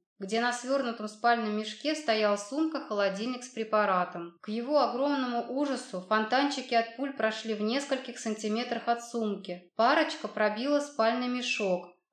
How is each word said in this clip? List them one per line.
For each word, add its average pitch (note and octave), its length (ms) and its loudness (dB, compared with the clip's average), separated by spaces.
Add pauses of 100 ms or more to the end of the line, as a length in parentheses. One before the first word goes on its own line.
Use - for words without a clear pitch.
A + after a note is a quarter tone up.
(200)
где G#3 220 -2
на A#3+ 100 2
свёрнутом A#3+ 560 -2
спальном A3+ 480 2
мешке A3 380 -2
стоял G#3+ 460 2
сумка-холодильник B3 1040 -2
с - 60 -14
препаратом. F#3+ 920 0
К - 80 -12
его A#3+ 300 2
огромному B3 680 2
ужасу C4 600 -2
фонтанчики B3+ 640 2
от A#3 220 2
пуль C4+ 180 -4
прошли A3 400 -2
в G3+ 80 -2
нескольких B3+ 560 -2
сантиметрах A3+ 720 -4
от A#3 160 2
сумки. G3+ 720 -4
Парочка D4+ 520 4
пробила A3 520 2
спальный B3 480 0
мешок, G#3+ 680 0 (180)